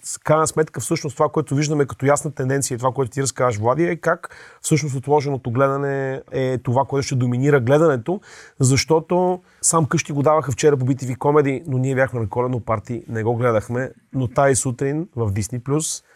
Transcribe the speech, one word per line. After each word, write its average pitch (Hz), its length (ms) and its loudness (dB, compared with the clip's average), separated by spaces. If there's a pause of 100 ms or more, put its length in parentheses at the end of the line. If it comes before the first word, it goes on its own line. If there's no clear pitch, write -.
с - 140 -10
крайна 156 300 2
сметка, 156 320 -2
всъщност 151 360 -4
това, 151 140 2
което 147 260 -2
виждаме 147 300 0
като - 200 -6
ясна 143 260 2
тенденция 135 440 -2
и - 20 -4
това, 127 140 0
което 123 200 -2
ти 135 100 -4
разказваш, 123 360 0
Влади, 127 260 2
е 175 120 0
как - 400 -4 (260)
всъщност 143 340 0
отложеното 139 560 -2
гледане 135 720 0 (100)
е 131 260 0
това, 127 280 0
което 139 200 -2
ще 139 100 -4
доминира 127 440 2
гледането, 147 640 2 (380)
защото 165 800 2 (220)
сам 165 240 2
къщи 165 260 -2
го 143 120 0
даваха 151 280 2
вчера 143 260 4
по 127 80 -2
Би 135 100 0
Ти 127 100 -8
Ви 123 100 -4
Comedy, 143 520 2
но 127 100 -2
ние 131 180 0
бяхме 123 240 0
на 107 100 -4
коледно 123 300 -2
парти, 113 500 -4
не 113 140 -4
го 117 120 0
гледахме, 120 560 0 (220)
но 131 140 -2
тази 139 280 4
сутрин 139 600 -2
в 113 160 -2
Дисни 110 280 -4
Плюс 147 440 -4 (120)